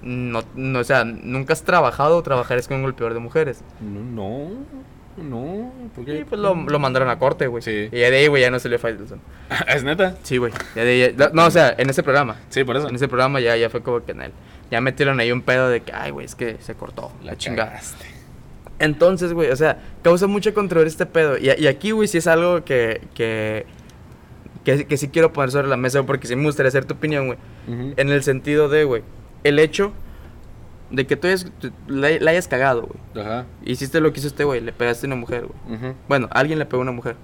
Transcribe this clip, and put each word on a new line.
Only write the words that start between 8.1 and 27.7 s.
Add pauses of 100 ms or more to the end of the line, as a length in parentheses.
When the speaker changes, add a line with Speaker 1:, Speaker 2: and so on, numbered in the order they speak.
Speaker 1:
de
ahí,
güey,
ya
no
salió
Faitelson. (280)
Speaker 2:
<laughs>
¿Es
neta?
Speaker 1:
Sí,
güey, (220)
ya
de
ahí,
ya,
no,
no,
o
sea,
en
ese
programa. (120)
Speaker 2:
Sí,
por
eso.
Speaker 1:
En
ese
programa
ya,
ya
fue
como
que
en
él. (380)
Ya
metieron
ahí
un
pedo
de
que,
"Ay,
güey,
es
que
se
cortó,
la
Speaker 2:
La
Speaker 1:
chingada".
Speaker 2:
cagaste. (720)
Speaker 1:
Entonces,
güey,
o
sea, (240)
causa
mucha
controversia
este
pedo.
Y,
y
aquí,
güey,
sí
es
algo
que, (140)
que, (1000)
que,
que
sí
quiero
poner
sobre
la
mesa,
porque
sí
me
gustaría
saber
tu
opinión,
güey. (300)
Speaker 2:
Ujú.